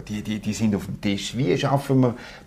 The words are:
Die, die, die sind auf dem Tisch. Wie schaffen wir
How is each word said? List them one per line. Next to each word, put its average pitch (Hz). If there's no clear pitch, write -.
Die, 104
die, 107
die 107
sind 104
auf 82
dem 95
Tisch. 101
Wie 147
schaffen 139
wir 123